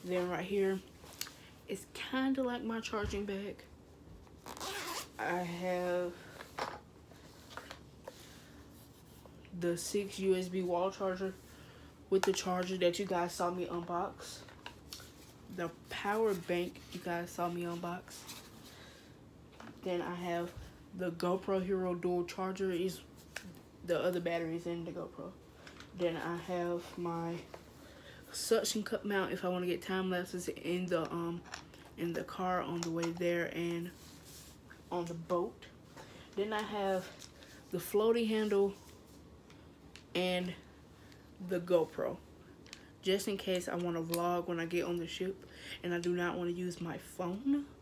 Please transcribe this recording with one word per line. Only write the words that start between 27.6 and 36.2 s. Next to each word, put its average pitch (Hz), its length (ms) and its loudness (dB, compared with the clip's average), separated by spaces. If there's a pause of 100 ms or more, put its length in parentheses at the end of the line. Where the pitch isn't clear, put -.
suction 220 520 4
cup - 220 -2
mount 202 260 4
if 190 140 -2
I 185 40 4
wanna 180 180 2
get 180 160 2
time 190 260 2
lapses 180 400 0
in 180 380 0
the, 170 160 4 (100)
um, 170 300 -2 (560)
in 170 160 0
the 170 100 0
car 185 380 2
on 170 180 0
the 170 100 0
way 165 140 2
there 170 500 2
and 170 360 -2 (1000)
on 175 140 0
the 170 80 -4
boat. 175 540 0 (680)